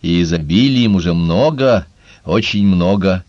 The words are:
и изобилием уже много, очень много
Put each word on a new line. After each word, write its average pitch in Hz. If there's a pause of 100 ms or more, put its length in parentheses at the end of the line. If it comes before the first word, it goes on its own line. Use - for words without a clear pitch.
и 85
изобилием 98
уже 87
много, 110 (400)
очень -
много 92